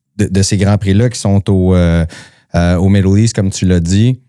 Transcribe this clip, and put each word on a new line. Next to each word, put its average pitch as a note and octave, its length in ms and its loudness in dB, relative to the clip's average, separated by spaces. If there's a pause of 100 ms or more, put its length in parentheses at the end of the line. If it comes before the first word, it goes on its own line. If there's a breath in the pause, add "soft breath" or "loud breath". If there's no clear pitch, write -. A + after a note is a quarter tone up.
(180)
de, G2+ 80 0
de G2 160 -2
ces G2+ 160 -2
grands G2+ 180 2
prix-là G2+ 320 0
qui A2+ 100 -8
sont G2 320 0
au, F#2 240 2
euh, E2+ 300 2 (500 loud breath)
euh, F2 220 0
au F#2+ 140 0
Middle G2 280 2
East, A2+ 160 0
comme F#2+ 160 -2
tu - 140 -6
l'as F2+ 160 2
dit. G#2 480 0